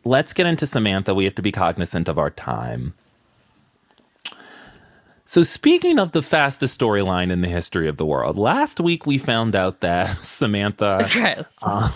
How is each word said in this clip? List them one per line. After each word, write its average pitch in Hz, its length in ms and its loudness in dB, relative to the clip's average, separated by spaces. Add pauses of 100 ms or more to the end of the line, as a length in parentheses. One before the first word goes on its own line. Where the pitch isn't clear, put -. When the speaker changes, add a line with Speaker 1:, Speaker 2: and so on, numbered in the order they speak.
Speaker 1:
let's 131 280 2
get 180 140 2
into 165 180 0
Samantha. 101 480 0
We 95 120 2
have 98 100 0
to - 80 -6
be 101 80 0
cognizant 85 580 -2
of 78 120 -2
our 73 100 0
time. 60 640 -8 (2250)
So 175 160 4
speaking 339 560 4
of 180 140 0
the 156 100 0
fastest 139 580 0
storyline 92 520 2
in 90 80 0
the 90 80 0
history 85 400 -2
of 76 80 -4
the 80 100 -2
world, 73 320 0
last 190 400 0
week 170 280 -2
we 139 120 0
found 113 380 0
out 92 240 0
that 87 260 0 (120)
<laughs> - 60 -20
Samantha, 101 840 0
Speaker 2:
Chris. - 520 -2
Speaker 1:
uh, 104 340 0